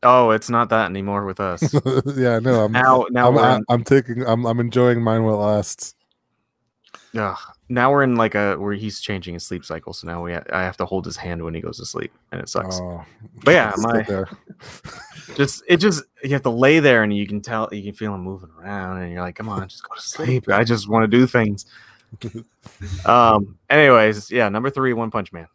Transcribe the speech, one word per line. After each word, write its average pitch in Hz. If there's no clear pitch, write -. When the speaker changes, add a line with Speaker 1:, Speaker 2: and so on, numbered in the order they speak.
Speaker 1:
Oh, 123
it's 110
not 117
that 110
anymore 98
with 95
us. 92
Speaker 2:
<laughs> 131
Yeah, 123
no, 117
I'm, 107
Speaker 1:
Now, 127
now 123
Speaker 2:
I'm, 127
Speaker 1:
we're 139
Speaker 2:
I, 127
Speaker 1:
in 107
Speaker 2:
I'm 120
taking, 123
I'm, 117
I'm 117
enjoying 120
mine 113
while 110
it 104
lasts. -
Speaker 1:
Ugh. 98
Now 123
we're 143
in, 127
like, 113
a, 101
where 101
he's 101
changing 92
his 85
sleep 90
cycle, 82
so -
now 85
we 87
ha-, 85
I 85
have 90
to 90
hold 92
his -
hand 85
when 82
he 82
goes 80
to -
sleep, -
and -
it -
sucks. 92
Speaker 2:
Oh, 87
Speaker 1:
But 143
yeah, 127
Speaker 2:
just 95
Speaker 1:
my 117
Speaker 2:
sit 110
there. 95
Speaker 1:
<laughs> -
just, -
it 175
just, 165
you 135
have 139
to 131
lay 135
there, 127
and 104
you 101
can 104
tell, 110
you 104
can 101
feel 104
him 95
moving 92
around, 92
and 87
you're 87
like, 90
"Come 110
on, 95
just -
go -
to -
sleep. 127
I 101
just 110
wanna 110
do 123
things." 110
Speaker 2:
<laughs> 117
Speaker 1:
Um, 110
anyways, 117
yeah, 117
number 113
three, 131
One 113
Punch 104
Man. 85